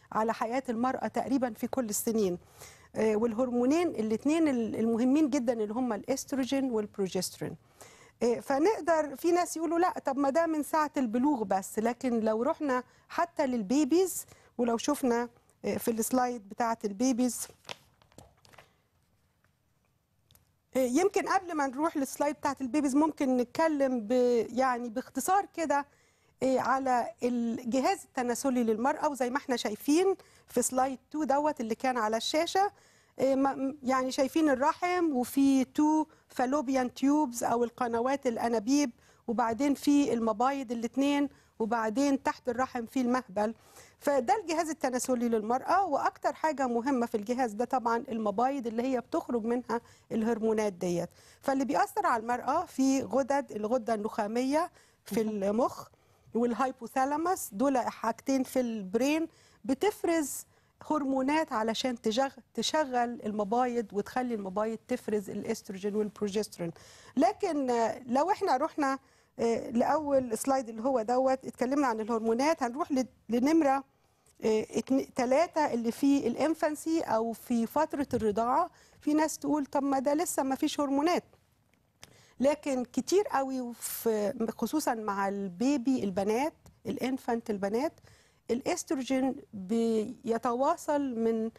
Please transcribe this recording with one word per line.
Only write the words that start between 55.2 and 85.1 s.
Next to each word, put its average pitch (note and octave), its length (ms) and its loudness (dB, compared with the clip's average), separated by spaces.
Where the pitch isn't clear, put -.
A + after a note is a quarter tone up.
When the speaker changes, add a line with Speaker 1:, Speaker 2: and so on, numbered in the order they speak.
Speaker 2:
مهم. G#3+ 200 -2
Speaker 1:
المخ A3 440 0
والهايبوثالاموس، C4 1200 -2
دول B3+ 260 2
حاجتين A#3 640 -2
في C4 160 -4
البرين A#3 680 0
بتفرز E4 800 -2
هرمونات C#4+ 640 0
علشان A3+ 480 -2
تجغ-، B3 380 0
تشغل A#3+ 720 0
المبايض A3+ 680 0
وتخلي A#3+ 420 -4
المبايض G#3 420 -4
تفرز G#3+ 420 -4
الاستروجين G3+ 640 -6
والبروجسترون. G#3 760 -4
لكن، D#4+ 520 2
آه، A#3 380 0
لو C#4+ 240 2
احنا F4+ 260 2
رحنا، C#4 420 0
آه، A#3 300 0
لأول C4 680 2
سلايد C4+ 320 0
اللي A3+ 120 -10
هو B3+ 200 0
دوت C4 440 0
اتكلمنا B3+ 420 0
عن A3 120 0
الهرمونات، A#3 640 0
هنروح C4 280 -4
ل-، B3+ 140 2
لنمرة، C#4 540 4
آه، A3 280 2
اتن-، B3+ 440 0
تلاتة C#4 580 2
اللي A#3 180 -2
في C#4 360 2
الانفانسي D#4 760 0
أو A3+ 320 -2
في A3+ 320 -2
فترة D4 480 0
الرضاعة. A#3 560 0
في D4+ 120 0
ناس D4+ 240 2
تقول: C#4+ 280 -2
"طب C#4 180 -2
ما C#4 160 0
ده C#4+ 140 0
لسه D#4+ 300 0
ما C4+ 120 -2
فيش - 240 -2
هرمونات"، C#4+ 440 2
لكن C4+ 460 0
كتير F4 460 2
قوي C4 420 -2
في، G#3 600 -2
خصوصًا C#4+ 360 -2
مع G3+ 340 -2